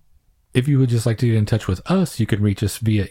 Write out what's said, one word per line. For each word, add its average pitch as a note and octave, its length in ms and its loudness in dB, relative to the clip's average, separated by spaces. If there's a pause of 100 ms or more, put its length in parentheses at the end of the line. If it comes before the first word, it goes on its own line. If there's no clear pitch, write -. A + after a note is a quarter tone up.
(540)
If C3 140 0
you C#3+ 120 4
would C3 100 2
just A#2 160 0
like A#2 140 -2
to B2 80 0
get A2+ 80 2
in G#2+ 100 2
touch A2 220 -2
with F#2+ 120 0 (100)
us, F3+ 300 0
you A2 60 0
can G2+ 160 -2
reach G#2 200 0
us - 180 -4
via G#2+ 320 0